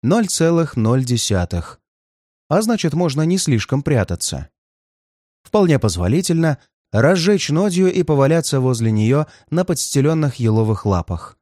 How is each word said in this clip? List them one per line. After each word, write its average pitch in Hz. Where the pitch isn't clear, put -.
ноль 196
целых 165
ноль 123
десятых. 95
А 196
значит, 214
можно 156
не 175
слишком 135
прятаться. 90
Вполне 175
позволительно 139
разжечь 170
нодью 185
и 185
поваляться 147
возле 117
нее 113
на 160
подстеленных 151
еловых 110
лапах. 90